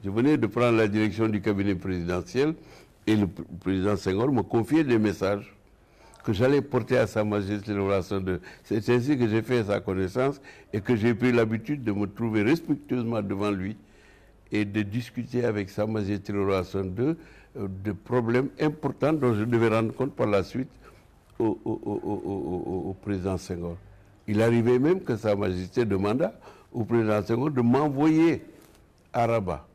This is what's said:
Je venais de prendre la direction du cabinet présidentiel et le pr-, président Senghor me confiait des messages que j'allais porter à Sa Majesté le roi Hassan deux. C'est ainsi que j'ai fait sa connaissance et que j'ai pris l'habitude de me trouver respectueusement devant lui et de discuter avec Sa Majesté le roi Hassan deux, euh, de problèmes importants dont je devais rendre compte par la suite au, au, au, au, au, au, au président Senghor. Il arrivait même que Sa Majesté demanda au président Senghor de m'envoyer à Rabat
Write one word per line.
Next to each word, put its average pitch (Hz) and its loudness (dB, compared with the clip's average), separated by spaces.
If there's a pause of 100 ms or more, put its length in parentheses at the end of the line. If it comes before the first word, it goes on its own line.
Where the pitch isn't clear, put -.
Je 98 -4
venais 123 2
de 120 0
prendre 120 2
la 110 4
direction 107 0
du 107 0
cabinet 98 0
présidentiel 90 -2 (500)
et 110 4
le 104 4
pr-, 85 -10 (160)
président 95 0
Senghor 98 0
me 120 2
confiait 120 0
des 123 2
messages 101 0 (680)
que 113 -2
j'allais 135 4
porter 123 0
à 120 4
Sa 107 -2
Majesté 104 -2
le 98 0
roi 98 2
Hassan 95 -2
deux. 90 -4 (220)
C'est 110 -4
ainsi 123 2
que 120 2
j'ai 110 2
fait 120 0
sa 101 0
connaissance 101 -2 (320)
et 104 -2
que 123 2
j'ai 113 2
pris 120 2
l'habitude 113 0
de 110 -2
me 101 -2
trouver 110 -2
respectueusement 123 0
devant 101 -2
lui 98 -4 (760)
et 104 0
de 104 -2
discuter 120 -4
avec 104 -2
Sa - -2
Majesté 104 -4
le 101 0
roi 98 2
Hassan 95 -4
deux, 127 -2 (440)
euh, 101 -6 (160)
de 104 -4
problèmes 120 -2 (100)
importants 151 -2
dont 127 2
je 104 0
devais 117 2
rendre 110 0
compte 135 -4
par - 0
la 101 2
suite - -6 (680)
au, 110 0
au, 110 -4
au, 104 -4
au, 101 -4
au, 90 -4
au, 90 -6
au 95 -8
président 95 -4
Senghor. 85 -8 (500)
Il 104 2
arrivait 117 4
même 175 2
que 123 -2
Sa 104 0
Majesté 95 -2
demanda 104 0 (400)
au 120 -4
président 107 2
Senghor 117 -2
de 135 0
m'envoyer 151 4 (680)
à 117 2
Rabat 95 -2